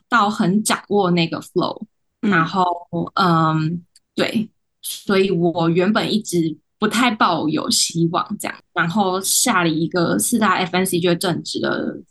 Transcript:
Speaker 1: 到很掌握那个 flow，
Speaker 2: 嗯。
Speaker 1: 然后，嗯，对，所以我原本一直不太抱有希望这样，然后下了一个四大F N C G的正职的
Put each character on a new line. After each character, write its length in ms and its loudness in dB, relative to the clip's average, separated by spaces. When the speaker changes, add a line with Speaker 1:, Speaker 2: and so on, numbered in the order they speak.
Speaker 1:
到 220 2
很 340 0
掌 240 -2
握 220 2
那 180 2
个 100 -8
flow， 460 -4
Speaker 2:
嗯。 80 0
Speaker 1:
然 120 2
后， 220 0
嗯， 680 2
对， 340 -2
所 380 -2
以 120 2
我 380 0
原 240 2
本 180 0
一 120 0
直 340 -2
不 100 0
太 220 2
抱 400 0
有 200 -4
希 420 0
望 280 -4
这 80 -6
样， 80 -8
然 160 0
后 320 0
下 420 0
了 60 2
一 180 0
个 320 0
四 200 0
大 160 2
F 200 -2
N 120 2
C 120 -2
G 100 0
的 60 4
正 280 -2
职 180 -8
的 400 -4